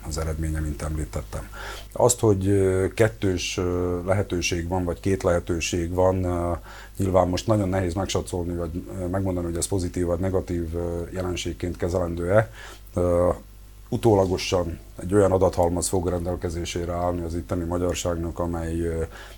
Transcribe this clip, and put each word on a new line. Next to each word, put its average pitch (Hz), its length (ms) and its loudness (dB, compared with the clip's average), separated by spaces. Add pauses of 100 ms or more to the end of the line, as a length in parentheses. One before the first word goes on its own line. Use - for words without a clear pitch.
az 78 100 -6
eredménye, 80 420 -2
mint 73 220 -4
említettem. 76 680 -6 (440)
Azt, - 280 4
hogy, 98 280 4
ö, 98 200 4 (260)
kettős, 104 640 0
ö, 90 480 0
lehetőség 90 640 0
van, 90 160 0
vagy 85 160 -2
két 95 220 2
lehetőség 87 720 0
van, 92 320 4
ö, 87 280 0 (440)
nyilván 92 320 4
most 90 180 -2
nagyon 104 220 4
nehéz 90 260 0
megsatszolni, 90 640 -2
vagy, 85 280 -6 (160)
ö, 90 60 -4
megmondani, 90 400 -2
hogy 85 100 -4
ez 80 100 -2
pozitív 90 400 -2
vagy 85 120 0
negatív, 87 560 -2
ö, 85 280 -4 (100)
jelenségként 87 640 -4
kezelendő-e. 90 760 2 (440)
Ö, 90 340 4 (640)
utólagosan 95 840 2 (240)
egy 90 120 0
olyan 95 180 8
adathalmaz 87 560 4
fog 90 200 0
rendelkezésére 87 840 -2
állni 87 300 0
az 82 120 -4
itteni 87 300 -4
magyarságnak, 85 720 -2
amely, 85 420 -2
ö, 82 220 -2 (360)